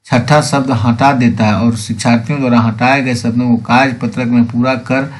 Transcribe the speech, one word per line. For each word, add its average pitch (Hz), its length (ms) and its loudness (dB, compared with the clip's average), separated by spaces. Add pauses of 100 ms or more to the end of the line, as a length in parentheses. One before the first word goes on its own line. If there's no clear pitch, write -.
छठा 147 360 2
शब्द 139 300 -2
हटा 120 400 2
देता 117 340 2
है 107 80 2
और 113 220 0
शिक्षार्थियों 120 640 -2
द्वारा 123 200 2
हटाए 123 420 0
गए 127 140 -2
शब्दों 120 420 0
को 98 60 -4
कार्य 127 300 2
पत्रक 120 340 -4
में 120 180 2
पूरा 120 300 0
कर 131 280 -2 (160)